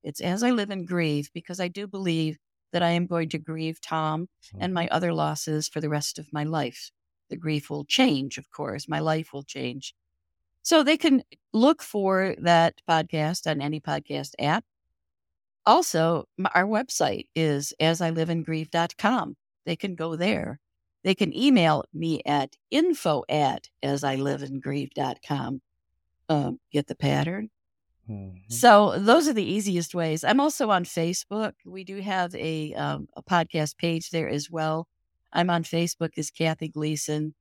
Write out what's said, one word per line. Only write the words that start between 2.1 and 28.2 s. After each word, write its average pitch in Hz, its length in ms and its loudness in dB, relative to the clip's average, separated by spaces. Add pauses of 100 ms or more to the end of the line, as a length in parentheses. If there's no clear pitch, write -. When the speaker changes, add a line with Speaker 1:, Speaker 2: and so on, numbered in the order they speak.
Speaker 1:
that 175 100 0
I 170 80 2
am 170 160 0
going 170 240 -2
to 165 80 -4
grieve 160 420 -8
Tom 160 480 -4 (300)
and 185 160 -4
my 170 100 0
Speaker 2:
Mm-hmm. - 100 -2
Speaker 1:
other 170 200 0
losses 156 520 -2
for - 140 -6
the 156 80 -4
rest 147 300 -4
of 156 140 -16
my 147 120 -4
life. 151 460 -6 (400)
The 165 80 -10
grief 156 320 -4
will 147 160 -8
change, 143 520 0
of - 120 -18
course. 143 380 -8
My 151 120 -2
life 160 320 -2
will 139 120 -10
change. - 500 -10 (680)
So 320 200 4
they 302 160 4
can 269 240 2 (320)
look 269 280 4
for 190 600 0
that 170 320 6 (140)
podcast 160 640 0
on 147 120 -2
any 147 180 -4
podcast 143 580 -6
app. 151 260 0 (1000)
Also, 170 580 4 (140)
m-, 185 160 -2
our 180 100 4
website 214 600 -2 (100)
is 147 460 0
as 165 200 2
I 170 100 0
live 160 180 -2
and 160 160 -2
grieve 160 260 -6
dot 170 260 -2
com. 220 400 0 (300)
They 170 100 -2
can 190 180 -6
go 165 220 -6
there. 175 420 -2 (440)
They 185 120 2
can 180 200 0
email 180 500 4 (100)
me 160 320 -2
at 143 300 0 (140)
info 285 580 0
at 147 400 0 (140)
as 139 220 -2
I 135 120 0
live 139 260 -2
and 135 200 -8
grieve 139 320 -6
dot 131 320 -4
com. 135 340 -4 (680)
Um, 139 300 0 (120)
get 147 160 0
the - 80 -8
pattern. 160 560 -2 (580)
Speaker 2:
Mm-hmm. 98 440 -12